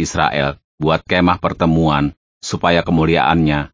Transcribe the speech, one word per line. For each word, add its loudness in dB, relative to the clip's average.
Israel -2
buat 0
kemah 2
pertemuan, 0
supaya 0
kemuliaannya 0